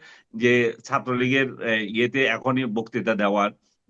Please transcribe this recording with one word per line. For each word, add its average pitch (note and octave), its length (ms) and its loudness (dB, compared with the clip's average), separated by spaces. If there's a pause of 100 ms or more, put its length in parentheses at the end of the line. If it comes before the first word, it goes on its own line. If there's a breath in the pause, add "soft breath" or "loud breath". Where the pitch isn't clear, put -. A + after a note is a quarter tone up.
(340 loud breath)
যে A#2+ 380 4 (120)
ছাত্রলীগের, B2+ 680 0
আহ, A2 300 -2
ইয়েতে A#2+ 440 0
এখনই B2+ 380 0
বক্তৃতা A2 500 -2
দেওয়ার? G2+ 360 2 (400)